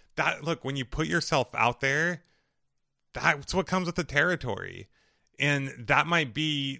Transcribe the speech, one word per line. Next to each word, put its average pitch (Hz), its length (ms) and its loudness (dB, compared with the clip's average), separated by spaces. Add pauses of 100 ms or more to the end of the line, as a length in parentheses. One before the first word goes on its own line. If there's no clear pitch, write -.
(160)
that, 147 280 0
look, 165 200 -2
when 139 120 -4
you 131 80 -4
put 156 220 -2
yourself 156 480 0
out 117 260 2
there, 156 420 0 (920)
that's 147 400 0
what 185 120 0
comes 185 200 0
with 170 100 -4
the 175 80 0
territory. 98 840 -2 (500)
And 139 400 0
that 139 280 2
might 160 280 0
be 143 460 -2